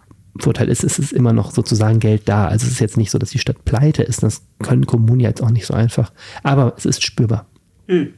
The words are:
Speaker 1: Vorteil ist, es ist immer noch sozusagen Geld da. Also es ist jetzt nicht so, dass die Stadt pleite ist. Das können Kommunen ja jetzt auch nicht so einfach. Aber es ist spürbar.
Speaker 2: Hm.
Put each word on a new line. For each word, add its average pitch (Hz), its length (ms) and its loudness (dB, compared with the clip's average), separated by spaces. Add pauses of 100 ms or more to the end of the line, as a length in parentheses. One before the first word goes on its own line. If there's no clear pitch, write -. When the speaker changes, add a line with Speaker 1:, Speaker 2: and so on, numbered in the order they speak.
(400)
Speaker 1:
Vorteil 117 300 0
ist, 123 140 -2
es - 160 -2
ist 139 120 -4
immer 120 220 2
noch 107 180 0
sozusagen 110 480 0
Geld 107 300 2
da. 101 180 2
Also 110 200 0
es 123 60 -2
ist 123 60 -6
jetzt 110 180 -2
nicht 117 140 0
so, - 60 0
dass 107 140 -4
die - 80 -4
Stadt - 260 -6
pleite 147 380 2
ist. - 200 -4
Das 110 200 -2 (180)
können 127 240 2
Kommunen 117 340 2
ja 117 100 2
jetzt - 120 -4
auch 120 80 2
nicht 117 160 0
so - 80 -4
einfach. 117 380 0 (320)
Aber 135 340 2
es - 80 -8
ist 143 180 -2
spürbar. 110 440 -2 (400)
Speaker 2:
Hm. 175 300 0